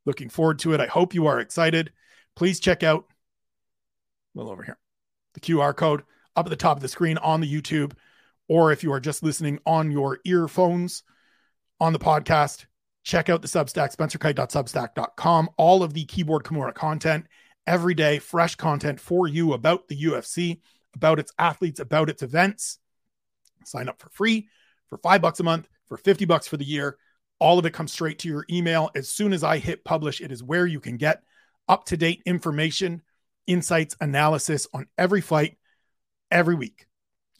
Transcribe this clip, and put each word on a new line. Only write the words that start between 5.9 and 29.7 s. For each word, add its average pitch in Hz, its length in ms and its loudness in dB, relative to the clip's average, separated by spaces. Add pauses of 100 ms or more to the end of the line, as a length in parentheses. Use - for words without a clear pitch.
up 170 100 0
at 180 40 -8
the - 60 -4
top 156 220 2
of 143 40 -12
the 131 60 -6
screen 160 300 -2
on 160 240 0
the 147 100 -2
YouTube, 147 420 -2 (540)
or 160 240 6
if 143 120 -2
you 156 100 -2
are 135 60 -4
just 143 240 -6
listening 147 420 -4
on 156 260 0
your 139 340 -2
earphones 175 800 0 (760)
on 160 140 2
the 156 60 -2
podcast, 151 640 0 (380)
check 170 260 0
out 170 120 2
the 147 60 -12
Substack, 147 440 -2
spencer 156 260 -6
kite 151 180 -2
dot 127 140 -4
substack - 440 -6
dot - 220 -6
com. 165 420 2
All 180 260 6
of 156 100 -4
the 156 120 -6
Keyboard 156 380 -2
Kimura 139 300 -6
content, 156 520 -2 (400)
every 175 280 2
day, 151 260 2
fresh 170 360 0
content 147 440 -2
for 175 280 0
you 156 260 0
about 139 340 0
the 147 80 -10
U 147 200 0
F - 100 -6
C, 170 360 -4 (340)
about 156 240 4
its - 200 -8
athletes, 165 400 -2
about 151 300 0
its - 140 -8
events. 175 540 -2 (880)
Sign 123 240 -8
up - 100 -12
for - 100 -20
free 220 400 -2 (400)
for - 80 -12
five 180 240 4
bucks 170 180 0
a 180 40 -2
month. 165 240 -2 (200)
For - 100 -12
fifty 196 280 2
bucks 165 220 2
for - 80 -6
the 143 80 -6
year, 143 340 -6 (420)
all 170 200 6
of 165 60 2
it 160 80 -4
comes 156 180 -10
straight 156 280 -6
to 170 100 -8
your 151 200 -6
email. 165 460 0
As 135 140 -6
soon 208 240 0
as 156 100 -2
I 156 140 2
hit - 260 -8